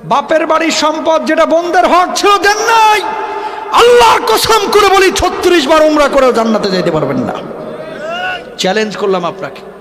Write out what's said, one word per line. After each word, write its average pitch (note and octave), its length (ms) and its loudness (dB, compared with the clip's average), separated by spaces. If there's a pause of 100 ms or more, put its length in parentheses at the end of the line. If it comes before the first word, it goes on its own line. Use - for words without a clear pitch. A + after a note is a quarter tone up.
বাপের D4+ 440 0
বাড়ির D#4+ 240 0
সম্পদ D#4 540 0
যেটা D#4 200 2
বোনদের E4+ 420 0
হক E4+ 280 2
ছিল, G4 140 0
দেন G4+ 220 2
নাই। A4 500 2 (720)
আল্লাহর A#4+ 560 4
কসম A4 440 0
করে G4 240 4
বলি, F#4+ 160 4
ছত্রিশ F4 560 0
বার D#4 140 4
উমরা D4+ 260 2
করেও C4+ 240 2
জান্নাতে A3 400 0
যাইতে F3 200 -2
পারবেন C#3 260 -2
না। A2+ 160 -4 (1200)
চ্যালেঞ্জ G#3 400 -2
করলাম F#3+ 280 -2
আপনাকে। D3 360 -10 (200)